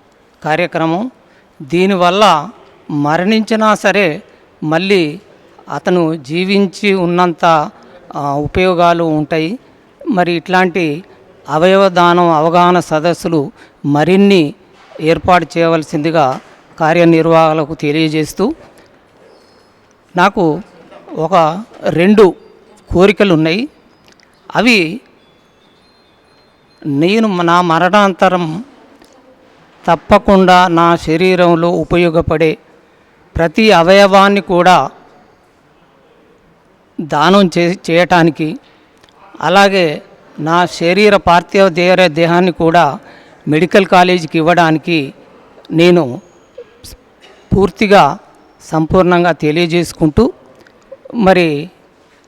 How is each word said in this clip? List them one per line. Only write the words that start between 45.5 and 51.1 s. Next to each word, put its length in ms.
నేను 500
పూర్తిగా 640
సంపూర్ణంగా 600
తెలియజేసుకుంటూ, 1000